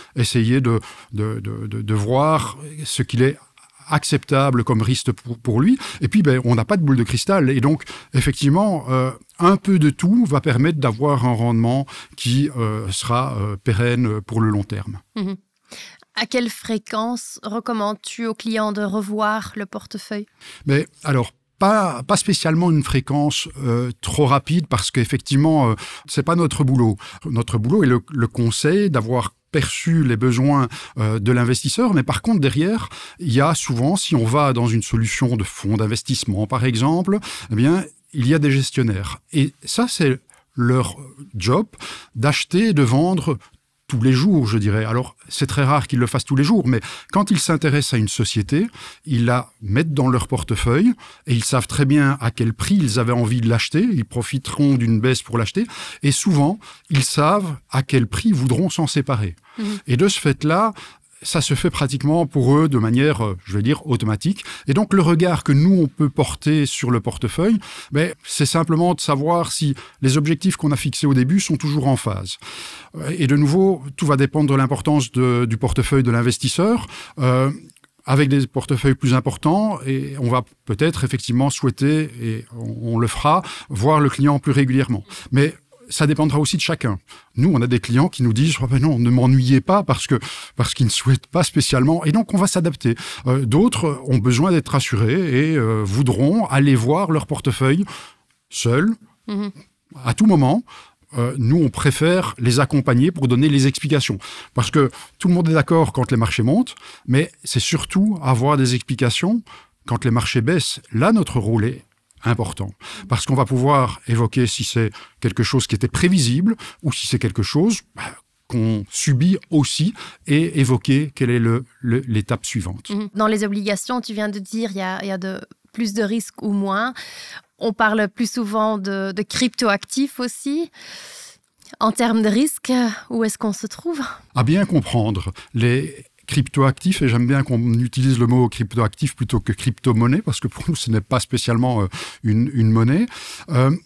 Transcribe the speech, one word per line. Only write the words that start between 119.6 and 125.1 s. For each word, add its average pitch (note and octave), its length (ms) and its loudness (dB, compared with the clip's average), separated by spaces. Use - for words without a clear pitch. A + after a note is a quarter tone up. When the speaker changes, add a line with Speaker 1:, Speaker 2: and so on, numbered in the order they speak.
Speaker 1:
et D#3+ 340 0
évoquer C3+ 540 2
quelle B2 160 0
est A#2+ 80 2
le, A#2 260 0
le, B2 280 0
l'étape G#2+ 360 -2
suivante. F#2+ 460 -6
Speaker 2:
Mhm. G3+ 240 -6
Dans G#3+ 140 0
les G#3+ 160 0
obligations, G#3 560 -4
tu - 120 -10
viens G#3 160 -4
de G3+ 120 -8
dire, A3 320 -6
il F#3+ 60 -10
y F#3+ 40 -6
a, F#3 220 -6
il G3+ 40 -8
y G3 40 -4